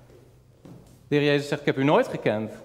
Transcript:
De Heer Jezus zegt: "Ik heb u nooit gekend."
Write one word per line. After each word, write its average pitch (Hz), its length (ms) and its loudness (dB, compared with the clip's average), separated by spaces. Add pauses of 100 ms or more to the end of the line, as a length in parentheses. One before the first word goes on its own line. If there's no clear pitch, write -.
(1080)
De 147 80 0
Heer 143 80 2
Jezus 143 240 2
zegt: 143 120 -4
"Ik - 60 -6
heb 143 100 0
u 135 80 0
nooit 185 240 4
gekend." 110 440 -4 (120)